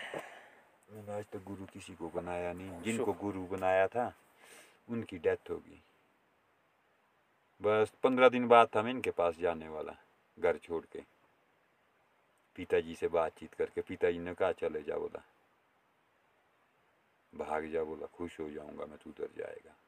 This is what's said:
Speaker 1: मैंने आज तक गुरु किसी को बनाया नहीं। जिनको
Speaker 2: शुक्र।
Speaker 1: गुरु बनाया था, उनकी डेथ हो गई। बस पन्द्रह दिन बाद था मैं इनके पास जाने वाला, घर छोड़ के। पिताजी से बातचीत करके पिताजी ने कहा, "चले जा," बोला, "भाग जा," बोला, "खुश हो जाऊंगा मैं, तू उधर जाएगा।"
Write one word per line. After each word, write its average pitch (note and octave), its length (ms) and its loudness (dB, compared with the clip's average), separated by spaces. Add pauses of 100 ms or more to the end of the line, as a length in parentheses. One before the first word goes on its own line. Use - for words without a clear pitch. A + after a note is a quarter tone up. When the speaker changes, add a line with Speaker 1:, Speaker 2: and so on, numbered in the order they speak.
(960)
Speaker 1:
मैंने G#2 180 -12
आज G#2 120 -6
तक G2 180 -12
गुरु G2 220 -10
किसी F#2+ 280 -16
को E2 160 -8
बनाया F2 440 -4
नहीं। F#2 280 -10
जिनको A2+ 240 -2
Speaker 2:
शुक्र। G2+ 140 -2
Speaker 1:
गुरु G2 220 -4
बनाया F#2 460 2
था, A#2 260 -2 (760)
उनकी A2+ 280 -6
डेथ F2+ 320 0
हो E2+ 60 -2
गई। - 260 -16 (1800)
बस G#2+ 300 4 (120)
पन्द्रह B2+ 260 8
दिन B2 180 2
बाद A#2 280 12
था G#2+ 60 4
मैं A#2 100 -2
इनके A2 200 -2
पास F2 260 2
जाने E2 300 -2
वाला, D#2 280 -10 (440)
घर E2 180 2
छोड़ E2 280 -6
के। D2+ 180 -12 (1500)
पिताजी E2+ 400 0
से F2+ 120 -4
बातचीत E2 460 -2
करके - 280 -4
पिताजी F2 380 0
ने F2 140 -8
कहा, F2+ 180 0
"चले D#2 320 -4
जा," D#2 140 -6
बोला, - 260 -8 (2000)
"भाग D#2 320 -4
जा," D#2+ 180 -2
बोला, D#2 240 -8
"खुश - 320 -10
हो D#2 100 -6
जाऊंगा D2+ 360 -12
मैं, D2+ 120 -16
तू - 120 -18
उधर - 280 -8
जाएगा।" - 380 -12 (120)